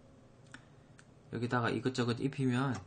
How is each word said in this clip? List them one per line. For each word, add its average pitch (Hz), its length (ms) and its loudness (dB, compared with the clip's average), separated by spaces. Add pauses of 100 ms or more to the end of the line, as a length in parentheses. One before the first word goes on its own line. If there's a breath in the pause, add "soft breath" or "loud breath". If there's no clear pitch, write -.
(1300 loud breath)
여기다가 117 360 0
이것저것 120 500 0
입히면 131 560 0 (120)